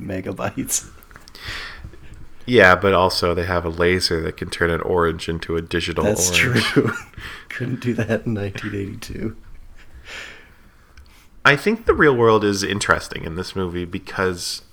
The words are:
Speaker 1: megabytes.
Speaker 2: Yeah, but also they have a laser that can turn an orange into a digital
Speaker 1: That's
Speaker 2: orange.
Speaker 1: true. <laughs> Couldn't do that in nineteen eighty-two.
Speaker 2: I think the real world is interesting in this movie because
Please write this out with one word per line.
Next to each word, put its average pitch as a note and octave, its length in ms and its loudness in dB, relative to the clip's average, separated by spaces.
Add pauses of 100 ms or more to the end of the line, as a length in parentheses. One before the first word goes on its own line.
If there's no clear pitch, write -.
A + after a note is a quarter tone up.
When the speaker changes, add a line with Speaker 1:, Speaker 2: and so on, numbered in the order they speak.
Speaker 1:
megabytes. G2 840 -6 (1600)
Speaker 2:
Yeah, G2 300 10
but G2 180 4
also F2+ 400 4
they F2 100 0
have F2 220 0
a - 20 0
laser E2+ 540 2
that E2 160 -6
can F2 100 -6
turn E2+ 220 0
an E2 100 0
orange E2+ 480 0
into E2 280 -4
a E2 40 0
digital E2+ 440 -2
Speaker 1:
That's G#2 260 0 (120)
Speaker 2:
orange. A#2+ 220 2
Speaker 1:
true. A2+ 280 2 (300)
<laughs> - 280 -16
Couldn't B2 300 -6
do B2 140 -2
that A2 300 -2
in A#2 100 -2
nineteen G2+ 400 -6
eighty-two. G2+ 600 -8 (2000)
Speaker 2:
I C#3 120 6
think A3 300 0
the - 80 4
real D3+ 200 6
world A2+ 300 6
is G2+ 180 2
interesting - 640 -2
in E2 100 -8
this F2+ 220 -8
movie F2+ 280 -4
because F2+ 760 -4 (100)